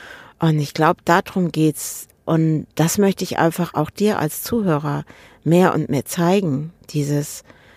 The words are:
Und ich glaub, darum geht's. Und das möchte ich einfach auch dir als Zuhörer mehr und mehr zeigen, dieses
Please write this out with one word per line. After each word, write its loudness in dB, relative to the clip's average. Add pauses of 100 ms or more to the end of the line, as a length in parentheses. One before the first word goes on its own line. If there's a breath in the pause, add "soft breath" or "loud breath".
(380 loud breath)
Und 2
ich -4
glaub, 0
darum 0
geht's. -2 (180)
Und 0 (100)
das 0
möchte 2
ich -6
einfach 0
auch -2
dir 0
als -4
Zuhörer -2 (400 loud breath)
mehr 4
und -2
mehr -2
zeigen, 0 (180)
dieses -4 (340 soft breath)